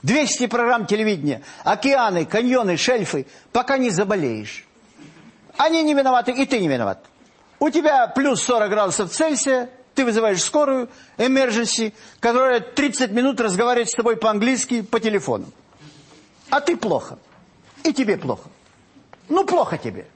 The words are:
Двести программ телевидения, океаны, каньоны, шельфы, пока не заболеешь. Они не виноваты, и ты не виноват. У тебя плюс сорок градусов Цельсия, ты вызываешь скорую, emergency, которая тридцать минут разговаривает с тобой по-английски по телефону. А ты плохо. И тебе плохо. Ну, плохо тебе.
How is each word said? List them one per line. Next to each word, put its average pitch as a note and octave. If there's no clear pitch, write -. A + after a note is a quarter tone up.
Двести B3
программ A#3
телевидения, F#3+
океаны, G#3+
каньоны, A#3
шельфы, G3
пока B3
не B3+
заболеешь. D#3
Они D#4+
не D4+
виноваты, B3+
и C4
ты B3
не E3+
виноват. A2+
У D4+
тебя C#4+
плюс C4+
сорок A3
градусов G3
Цельсия, C4
ты C4+
вызываешь A3
скорую, C4+
emergency, A#3
которая B3
тридцать A#3
минут A#3+
разговаривает A#3
с -
тобой A3+
по-английски A3
по A3+
телефону. D3
А C#4+
ты E4+
плохо. D#3+
И D#4
тебе G#3+
плохо. C3
Ну, F#4
плохо D4+
тебе. F#2